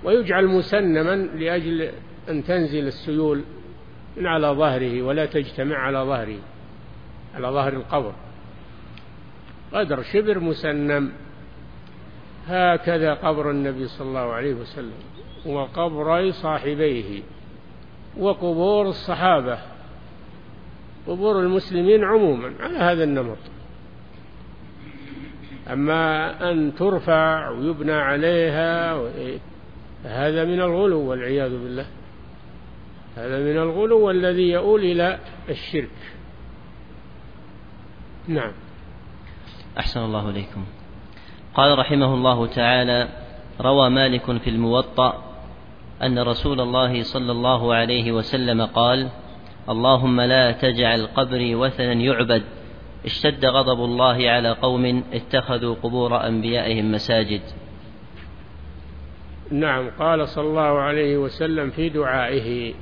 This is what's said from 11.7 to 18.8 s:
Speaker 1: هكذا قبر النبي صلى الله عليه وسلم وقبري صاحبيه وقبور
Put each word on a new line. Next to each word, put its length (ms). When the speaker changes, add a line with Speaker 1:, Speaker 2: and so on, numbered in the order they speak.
Speaker 1:
هكذا 680
قبر 380
النبي 360
صلى 200
الله 260
عليه 200
وسلم 440
وقبري 880
صاحبيه 880
وقبور 680